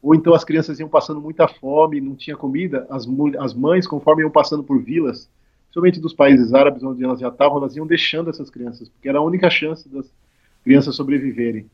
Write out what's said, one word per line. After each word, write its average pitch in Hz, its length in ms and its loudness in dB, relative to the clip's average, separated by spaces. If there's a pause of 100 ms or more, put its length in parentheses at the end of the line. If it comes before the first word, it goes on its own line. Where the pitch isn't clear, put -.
ou 151 120 4
então 165 200 4
as 156 100 2
crianças 156 340 -4
iam 156 100 -12
passando 151 320 -2
muita 156 280 0
fome, 147 540 -2
não 135 120 -10
tinha 143 220 -14
comida, 139 540 -6
as 131 160 -10
mu-, 139 340 -2
as 123 140 -6
mães, 165 320 0
conforme 151 360 2
iam 156 80 -2
passando 151 320 0
por 135 180 0
vilas, 135 480 -4 (360)
principalmente 175 340 0
dos 160 140 -8
países 131 400 6
árabes, 135 320 4
onde 127 180 -8
elas 127 160 -4
já 123 100 -6
estavam, 143 280 0
elas 135 180 -4
iam 156 120 -10
deixando 165 440 -4
essas 143 200 -12
crianças, 120 380 -16
porque - 200 -14
era 139 100 0
a 147 40 0
única 180 280 0
chance 156 380 -6
das 135 240 -14 (500)
crianças 135 320 4
sobreviverem. 120 800 -4